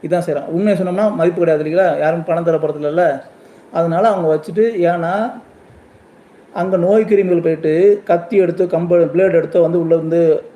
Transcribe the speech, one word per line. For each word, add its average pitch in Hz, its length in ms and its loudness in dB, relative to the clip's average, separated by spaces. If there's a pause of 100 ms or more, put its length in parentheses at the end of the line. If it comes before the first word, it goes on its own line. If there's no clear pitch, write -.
இதான் 170 240 -2
செய்றாங்க. 143 200 -4
உண்மையை 185 380 0
சொன்னோம்னா 185 320 -2
மதிப்பு 170 240 0
கிடையாது 156 300 0
இல்லைங்களா? 170 300 2
யாரும் 160 240 -2
பணம் 170 200 -2
தர 165 140 0
போறது 147 240 -4
இல்லைல்ல. 151 400 0 (520)
அதனால 170 340 0
அவங்க 175 280 0
வச்சுட்டு, 165 240 -6
ஏன்னா 190 720 -2 (1200)
அங்க 185 240 -2
நோய் 196 260 2
கிருமிகள் 185 400 2
போயிட்டு 165 640 2
கத்தி 175 320 0
எடுத்து, 180 280 0
கம்பு, 170 480 0
பிளேடு 180 180 2
எடுத்து 170 300 2
வந்து 170 180 2
உள்ள 165 160 2
வந்து 160 480 0 (120)